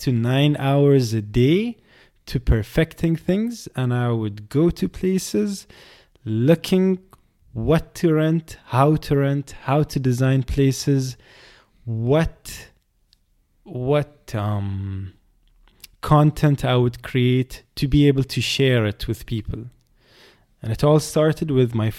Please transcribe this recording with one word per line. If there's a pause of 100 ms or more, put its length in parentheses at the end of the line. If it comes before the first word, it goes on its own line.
to
nine (160)
hours
a
day (520)
to
perfecting
things, (120)
and
I (120)
would (120)
go (140)
to
places (760)
looking (680)
what (140)
to
rent, (300)
how (160)
to (140)
rent, (220)
how
to (120)
design (140)
places, (840)
what, (920)
what,
um, (880)
content
I
would (120)
create (160)
to
be
able (120)
to
share
it
with
people. (1000)
And
it
all
started (100)
with
my